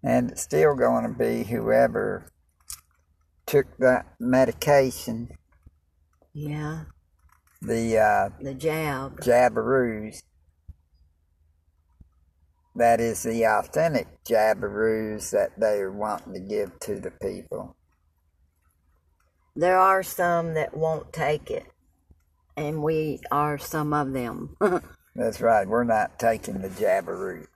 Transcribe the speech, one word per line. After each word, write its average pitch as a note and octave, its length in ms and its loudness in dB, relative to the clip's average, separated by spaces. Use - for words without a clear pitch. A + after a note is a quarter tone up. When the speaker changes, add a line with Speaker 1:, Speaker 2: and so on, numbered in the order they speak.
Speaker 1:
And B2 300 0
it's - 100 -10
still D3+ 320 4
gonna A#2+ 400 0
be A#2 300 -2
whoever A2+ 880 0
took - 320 2
that B2+ 280 4
medication. B2+ 1080 2
Speaker 2:
Yeah. D3+ 520 -8
Speaker 1:
The, A2+ 360 0
uh, G#2 300 4
Speaker 2:
The C3+ 140 -8
jab. C#3 680 -4
Speaker 1:
jabberoos. A#2+ 1000 2
That A#2 260 4
is A#2 240 -2
the A2+ 200 0
authentic A#2+ 640 0
jabberoos G#2+ 1040 0
that G2 280 0
they're G2+ 320 0
wanting G2+ 440 -6
to F#2 60 -10
give G2 400 -6
to G2+ 200 -8
the F#2 100 -10
people. G2 680 -10
Speaker 2:
There F#3 220 4
are F#3+ 260 6
some E3+ 500 0
that D3+ 220 -4
won't D#3+ 360 -2
take D3 380 -4
it, - 160 -6
and D3+ 240 -4
we D#3 380 0
are D3 260 0
some D3+ 340 -4
of C#3 200 0
them. B2 480 -6
<laughs> - 560 -2
Speaker 1:
That's A2+ 240 -2
right. A2 260 4
We're A2+ 160 0
not A2+ 380 0
taking A2 420 -2
the F#2+ 60 -8
jabberoo. F#2 880 -2